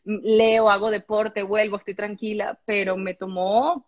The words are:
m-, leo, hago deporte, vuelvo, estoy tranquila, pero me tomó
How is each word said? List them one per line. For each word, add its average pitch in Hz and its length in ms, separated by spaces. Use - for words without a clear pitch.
m-, 208 180
leo, 220 480
hago 202 200
deporte, 214 520
vuelvo, 208 340
estoy 196 180
tranquila, 208 720
pero 196 320
me 190 180
tomó 196 720